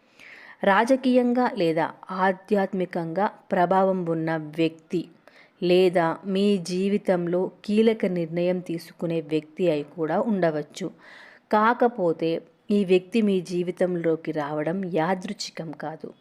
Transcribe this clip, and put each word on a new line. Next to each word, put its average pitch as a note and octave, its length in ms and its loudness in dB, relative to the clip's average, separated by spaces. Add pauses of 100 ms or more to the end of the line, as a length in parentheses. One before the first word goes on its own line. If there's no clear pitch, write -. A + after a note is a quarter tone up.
(640)
రాజకీయంగా B3 920 4
లేదా E3 380 0 (200)
ఆధ్యాత్మికంగా F#3 1160 -2
ప్రభావం F#3+ 800 2
ఉన్న D#3+ 320 -2
వ్యక్తి, D#3+ 680 -4 (580)
లేదా F3+ 640 4
మీ G3+ 320 2
జీవితంలో F3+ 920 -2 (140)
కీలక A3 400 2
నిర్ణయం F3 540 -2
తీసుకునే E3 600 -6
వ్యక్తి D#3 500 -2
అయి D3 120 -2
కూడా D#3+ 380 -4
ఉండవచ్చు. F3 720 -2 (600)
కాకపోతే G#3+ 920 0 (300)
ఈ G3+ 140 2
వ్యక్తి F#3 360 2
మీ G3 200 2
జీవితంలోకి F3 920 -2
రావడం D3+ 540 -4
యాదృచ్ఛికం F3+ 840 -4
కాదు. D#3 500 -12